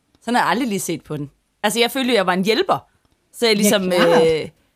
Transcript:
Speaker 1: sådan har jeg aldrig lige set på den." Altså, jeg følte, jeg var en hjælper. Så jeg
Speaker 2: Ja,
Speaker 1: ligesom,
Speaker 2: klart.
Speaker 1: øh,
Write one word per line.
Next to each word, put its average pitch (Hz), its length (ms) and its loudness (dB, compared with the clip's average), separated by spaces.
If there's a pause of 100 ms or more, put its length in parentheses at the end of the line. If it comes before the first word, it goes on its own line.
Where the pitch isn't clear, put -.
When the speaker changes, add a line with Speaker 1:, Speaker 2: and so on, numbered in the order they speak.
(220)
Speaker 1:
sådan 233 140 -4
har 220 80 2
jeg 143 80 0
aldrig 240 160 -2
lige 196 120 -4
set - 240 -8
på 151 140 -10
den." 143 140 -10 (320)
Altså, 226 160 -2
jeg 233 120 2
følte, 247 220 -2
jeg 196 120 2
var 180 80 0
en 185 120 0
hjælper. 220 420 -2 (460)
Så - 120 -4
jeg 226 100 2
Speaker 2:
Ja, - 20 -2
Speaker 1:
ligesom, 202 320 2
Speaker 2:
klart. 170 380 4
Speaker 1:
øh, 160 220 -2 (260)